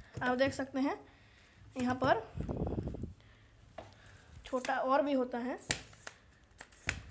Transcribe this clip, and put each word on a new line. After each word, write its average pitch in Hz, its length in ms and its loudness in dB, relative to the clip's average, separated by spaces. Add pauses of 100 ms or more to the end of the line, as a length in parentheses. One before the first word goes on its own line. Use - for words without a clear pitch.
(220)
आप 254 160 4
देख 269 160 4
सकते 269 260 -2
हैं 302 200 2 (760)
यहाँ 254 200 2
पर 311 280 4 (2250)
छोटा 262 300 0
और 262 260 4
भी 285 120 2
होता 254 240 0
है, 262 200 -2 (1500)